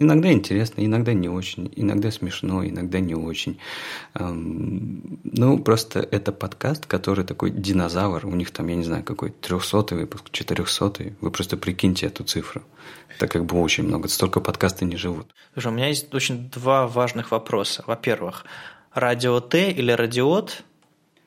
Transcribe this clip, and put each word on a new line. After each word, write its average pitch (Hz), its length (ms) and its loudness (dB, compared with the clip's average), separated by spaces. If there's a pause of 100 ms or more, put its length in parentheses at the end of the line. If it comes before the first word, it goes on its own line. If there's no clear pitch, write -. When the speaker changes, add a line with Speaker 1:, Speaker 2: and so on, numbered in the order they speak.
Speaker 1:
иногда 156 320 8
интересно, 104 520 2
иногда 117 280 4
не 90 160 2
очень, 90 480 -6
иногда 101 340 2
смешно, 92 560 -2
иногда 90 320 -2
не 90 160 0
очень. 80 460 -4 (540)
Эм, - 1080 -4
ну, 123 380 4
просто 110 400 2
это 98 320 -2
подкаст, - 540 -4
который 95 380 0
такой - 260 -2
динозавр, 90 760 0
у 90 80 -4
них 87 160 -2
там, - 160 -6
я 85 80 -2
не 87 100 0
знаю, 82 200 -2
какой - 260 -6
трехсотый 90 680 0
выпуск, - 340 -8
четырехсотый. - 880 -2
Вы - 100 -2
просто 90 260 -4
прикиньте 92 500 0
эту - 180 -8
цифру. - 380 -6 (540)
Это - 120 0
как 85 160 0
бы 87 160 2
очень - 240 2
много, 82 240 0
столько - 320 2
подкасты 92 460 2
не 87 100 -2
живут. 90 320 -6 (240)
Speaker 2:
Слушай, 123 160 -6
у 113 80 -2
меня 127 100 0
есть 143 260 -2
очень 127 380 -4
два 127 380 4
важных 120 420 -2
вопроса. 113 560 -2
Во-первых, 113 580 -2 (500)
Радио 123 460 2
Т 180 320 2
или 127 180 2
радиот? 120 720 2 (640)